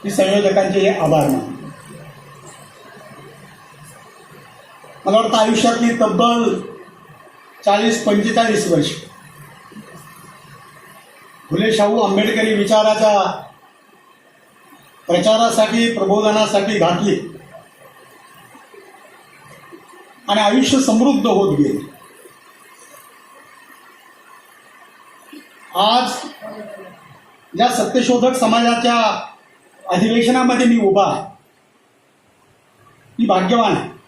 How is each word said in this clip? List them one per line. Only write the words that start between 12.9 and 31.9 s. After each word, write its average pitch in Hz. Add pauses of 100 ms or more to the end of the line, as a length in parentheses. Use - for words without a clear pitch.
प्रचारासाठी, 220
प्रबोधनासाठी 202
घातली 175 (3000)
आणि 208
आयुष्य 247
समृद्ध 240
होत 196
गेले. - (3750)
आज 220 (1500)
या 233
सत्यशोधक 247
समाजाच्या 233 (600)
अधिवेशनामध्ये 240
मी 226
उभा 190
आहे, - (2000)